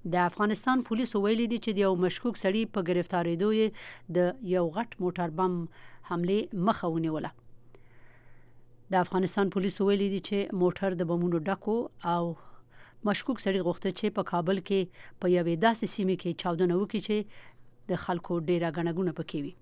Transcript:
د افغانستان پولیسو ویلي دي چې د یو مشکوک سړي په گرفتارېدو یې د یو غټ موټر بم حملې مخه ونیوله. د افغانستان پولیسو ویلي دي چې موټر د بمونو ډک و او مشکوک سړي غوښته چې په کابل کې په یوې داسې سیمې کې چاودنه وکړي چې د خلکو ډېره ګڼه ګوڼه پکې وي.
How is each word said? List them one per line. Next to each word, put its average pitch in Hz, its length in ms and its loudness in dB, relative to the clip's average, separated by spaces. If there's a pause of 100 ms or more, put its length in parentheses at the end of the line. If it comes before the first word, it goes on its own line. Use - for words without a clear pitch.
د 175 100 -2 (120)
افغانستان 214 640 2
پولیسو 226 320 0
ویلي 220 240 2
دي 220 180 -2
چې 226 60 0
د 196 160 0
یو 190 80 4 (100)
مشکوک 170 400 -2
سړي 202 180 2 (120)
په 202 60 0 (100)
گرفتارېدو 175 580 0 (100)
یې 220 100 4 (500)
د - 0 - (400)
یو 175 80 2
غټ 180 240 -4 (160)
موټر 175 220 -2 (120)
بم 180 240 2 (460)
حملې 175 300 0 (280)
مخه 180 300 0
ونیوله. 160 320 -2 (1600)
د 190 40 0 (120)
افغانستان 190 520 0
پولیسو 196 320 2
ویلي 202 240 2
دي 185 140 -2
چې 202 340 0
موټر 180 400 2
د 170 120 0
بمونو 175 360 0
ډک 208 240 -2
و 233 60 0 (380)
او 170 40 0 (880)
مشکوک 208 320 0
سړي 190 260 0
غوښته 180 320 0
چې 214 180 -2
په 196 140 0
کابل 175 280 2
کې 196 220 0 (400)
په 185 140 0
یوې 170 200 2 (100)
داسې 226 280 4
سیمې 190 300 0
کې 175 80 -2 (120)
چاودنه 175 380 2
وکړي 202 260 -2
چې 214 100 0 (760)
د 175 100 -2
خلکو 175 380 -2
ډېره 170 360 0
ګڼه 170 200 0
ګوڼه 180 220 0
پکې 156 260 -6
وي. - 180 -8